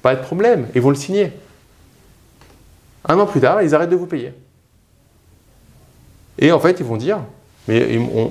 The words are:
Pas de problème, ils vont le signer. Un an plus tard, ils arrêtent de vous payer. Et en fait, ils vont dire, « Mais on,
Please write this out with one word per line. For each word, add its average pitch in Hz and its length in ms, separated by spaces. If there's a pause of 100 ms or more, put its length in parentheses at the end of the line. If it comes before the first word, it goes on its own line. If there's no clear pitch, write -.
Pas 127 140
de 131 80
problème, 190 520
ils 127 60
vont 127 80
le 143 60
signer. 185 360 (1700)
Un 165 140
an 202 80
plus 202 140
tard, 160 220
ils 151 120
arrêtent 170 160
de 180 60
vous 180 100
payer. 135 260 (2000)
Et 156 140
en 160 60
fait, 180 220
ils 135 60
vont 117 100
dire, « 160 220 (500)
Mais 113 300
on, 117 320